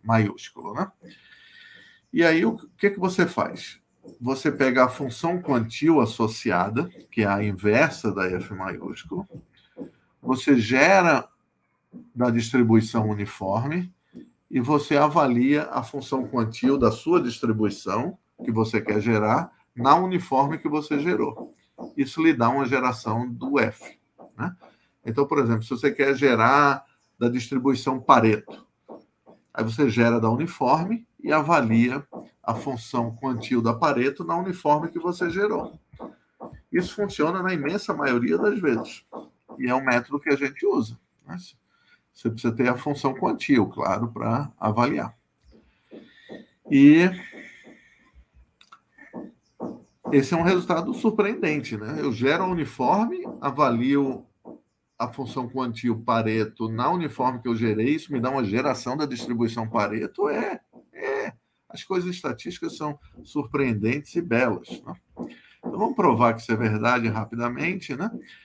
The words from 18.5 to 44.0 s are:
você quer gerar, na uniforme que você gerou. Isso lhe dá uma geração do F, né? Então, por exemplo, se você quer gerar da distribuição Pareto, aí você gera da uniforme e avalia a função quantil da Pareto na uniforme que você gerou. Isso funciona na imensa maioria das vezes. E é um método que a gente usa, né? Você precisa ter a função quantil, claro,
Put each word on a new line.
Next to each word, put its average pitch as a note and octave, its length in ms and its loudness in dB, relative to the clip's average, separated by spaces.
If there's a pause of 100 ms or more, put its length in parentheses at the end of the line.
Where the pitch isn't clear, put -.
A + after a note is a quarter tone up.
você A2+ 300 0
quer G#2 200 -2
gerar, A2 520 0 (240)
na B2+ 180 4
uniforme D#3+ 600 0
que D#3 120 -4
você D3 300 -2
gerou. - 560 -4 (420)
Isso C#3+ 260 -2
lhe D#3+ 100 6
dá A#2 160 2
uma C3+ 180 0
geração A#2+ 600 0
do C4 300 -2
F, - 400 -4 (380)
né? E3 180 -6 (500)
Então, B2 220 0
por D3+ 120 0
exemplo, A2+ 240 2
se - 80 -12
você C3+ 200 0
quer C3+ 240 2
gerar C3 720 4 (340)
da A#2+ 100 2
distribuição B2+ 720 0
Pareto, A2+ 680 4 (840)
aí A#2 120 -4
você A2+ 240 2
gera A#2 320 4
da A2+ 100 2
uniforme D#3+ 760 0 (140)
e - 120 -2
avalia C3 760 2 (360)
a A2+ 120 -2
função A#2 600 -6
quantil B2 460 -2
da A#2 140 2
Pareto C#3 500 0
na E3 120 -2
uniforme E3 520 0
que E3+ 100 -10
você F3 300 -4
gerou. G3 500 -4 (920)
Isso F3 240 -2
funciona F3 480 -2
na F3+ 100 -2
imensa E3 400 -2
maioria C3 460 0
das G#3 220 0
vezes. - 440 -2 (540)
E B2+ 100 -4
é B2+ 60 0
um C3+ 100 -2
método B2+ 360 0
que D3+ 100 -2
a C#3 60 2
gente C#3 280 -4
usa, A#2 340 -2 (280)
né? - 100 -12 (760)
Você - 160 -6
precisa A2+ 240 -2
ter B2 160 0
a A#2+ 80 0
função C#3 380 -4
quantil, - 520 2
claro, F#2+ 420 -2